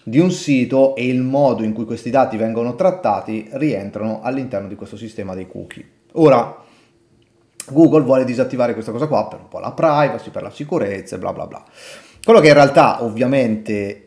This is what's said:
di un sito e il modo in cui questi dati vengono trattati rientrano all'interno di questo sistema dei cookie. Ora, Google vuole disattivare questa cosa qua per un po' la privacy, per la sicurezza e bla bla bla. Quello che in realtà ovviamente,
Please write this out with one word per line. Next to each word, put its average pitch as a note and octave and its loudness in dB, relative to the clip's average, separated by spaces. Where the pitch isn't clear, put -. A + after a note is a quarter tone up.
di A2+ 0
un F3+ 4
sito C3+ 0
e A#2+ -4
il B2+ -2
modo B2+ 0
in G#2+ -4
cui A2 -8
questi A#2 -10
dati B2 2
vengono A#2 -4
trattati A2 -2
rientrano A2 -6
all'interno A#2+ -8
di G2+ -14
questo G2+ -18
sistema G2+ -12
dei F#2 -12
cookie. - -16
Ora, C3+ 4
Google D3+ 6
vuole C3 2
disattivare B2 -2
questa A2 -8
cosa A#2+ -4
qua A2 -2
per - -16
un - -20
po' F2+ -12
la G#2+ -10
privacy, D3 0
per G2 -10
la F#2+ -10
sicurezza G2+ -6
e F#2+ -8
bla F#2 -6
bla F#2 -10
bla. - -20
Quello A3+ 8
che D#3 6
in C#3+ 10
realtà C#3 6
ovviamente, A2 -2